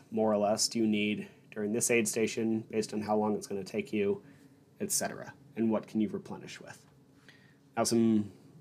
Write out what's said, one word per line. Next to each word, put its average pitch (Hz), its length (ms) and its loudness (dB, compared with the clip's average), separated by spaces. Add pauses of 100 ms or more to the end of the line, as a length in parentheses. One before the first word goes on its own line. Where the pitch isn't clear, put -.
more 110 220 2
or 104 60 4
less, 104 300 2
do 117 120 -4
you 110 80 4
need 104 400 0 (240)
during 104 220 -4
this 120 180 0
aid 117 160 4
station 110 640 0
based 110 220 -2
on 107 80 -2
how 107 140 0
long 107 200 2
it's 95 100 -6
gonna 98 180 -6
take 104 300 -6
you, 101 300 0 (560)
et 220 120 -4
cetera? - 420 -4 (220)
And 113 140 0
what 104 180 0
can 110 140 0
you 101 80 2
replenish 92 500 -10
with? - 280 -20 (920)
Now 113 60 2
some, 113 440 4 (320)